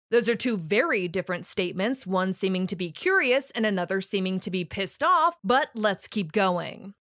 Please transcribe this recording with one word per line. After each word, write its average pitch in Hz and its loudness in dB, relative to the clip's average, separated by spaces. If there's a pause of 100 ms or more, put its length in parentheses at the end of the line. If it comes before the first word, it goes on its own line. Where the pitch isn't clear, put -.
(100)
Those 220 4
are 233 2
two 233 0
very 196 0
different 175 -4
statements, 196 -2
one 185 0
seeming 185 0
to 185 -6
be 175 -4
curious 285 2
and 226 0
another 190 0
seeming 185 -2
to 185 -6
be 180 -2
pissed 190 -6
off, 339 4
but 254 2
let's 214 0
keep 180 -4
going. 185 0 (100)